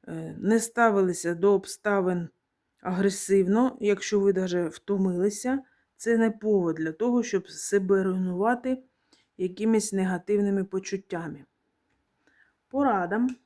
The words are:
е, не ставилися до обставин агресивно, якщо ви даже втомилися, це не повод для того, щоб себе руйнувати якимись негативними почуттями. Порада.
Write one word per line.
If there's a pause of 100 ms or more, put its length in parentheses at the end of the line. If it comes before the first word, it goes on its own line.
е,
не
ставилися
до
обставин (520)
агресивно,
якщо
ви
даже
втомилися, (360)
це
не
повод
для
того,
щоб
себе
руйнувати (600)
якимись
негативними
почуттями. (1200)
Порада. (180)